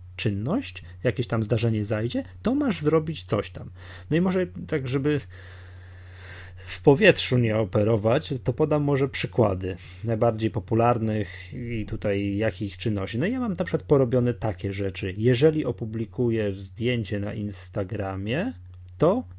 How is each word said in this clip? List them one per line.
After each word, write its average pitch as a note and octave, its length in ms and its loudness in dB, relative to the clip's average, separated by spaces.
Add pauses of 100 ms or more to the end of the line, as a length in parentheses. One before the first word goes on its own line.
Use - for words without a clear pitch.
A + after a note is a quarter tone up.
(160)
czynność, A#2+ 680 -2 (200)
jakieś B2 240 0
tam A2+ 160 0
zdarzenie A2 420 2
zajdzie, A2+ 380 -2 (180)
to A#3+ 140 2
masz B3+ 260 0
zrobić D#3 420 2
coś G#2 280 -2
tam. - 180 -12 (420)
No D3+ 60 4
i E3+ 40 4
może F#3 260 2 (200)
tak, C3+ 200 -2
żeby C#3 340 2 (1400)
w - 160 -8
powietrzu D3+ 560 6
nie A2 200 4
operować, A2 760 2 (100)
to B2+ 100 0
podam D3+ 300 2
może C#3+ 240 2
przykłady F#2+ 720 0 (260)
najbardziej A2 480 2
popularnych A2 1000 0
i A#2+ 320 -6
tutaj G2+ 520 0
jakich G#2+ 400 -2
czynności. G#2 420 -2
No D3+ 60 0
i G#3+ 60 0
ja C4 80 -2
mam A#3 140 -2
na F3 120 -2
przykład - 180 -2
porobione B2 500 4
takie G2 400 -4
rzeczy. F#2+ 440 -4
Jeżeli C3 480 4
opublikujesz A2+ 960 -2
zdjęcie A2 580 -2
na G#2 140 -4
Instagramie, G#2 1200 -4 (440)
to G#3+ 260 4 (160)